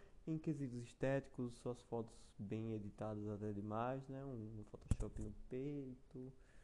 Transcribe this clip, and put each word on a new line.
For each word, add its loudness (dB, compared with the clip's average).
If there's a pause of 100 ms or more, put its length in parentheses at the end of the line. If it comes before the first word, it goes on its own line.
(280)
em 4
quesitos 2
estéticos, 2
suas -2
fotos 0 (240)
bem 2
editadas 0
até 2
demais, 2
né? -4
Um, -4
um -6
Photoshop 2
no -2 (180)
peito, -2 (320)